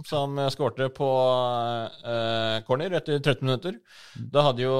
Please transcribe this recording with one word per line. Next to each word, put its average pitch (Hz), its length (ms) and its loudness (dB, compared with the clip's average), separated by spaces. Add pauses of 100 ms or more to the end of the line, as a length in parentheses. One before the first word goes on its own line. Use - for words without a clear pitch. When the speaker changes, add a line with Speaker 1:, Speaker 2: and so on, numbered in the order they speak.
Speaker 1:
som, 139 340 -2
eh, 139 100 0
skårte 131 440 -2
på, 139 160 0 (960)
eh, 113 600 -2
corner 156 260 0
etter 151 260 -2
tretten 139 300 2
minutter. 175 280 -2 (400)
Speaker 2:
Mm. 117 140 -10
Speaker 1:
Da 143 120 4
hadde 123 200 2
jo, 131 160 0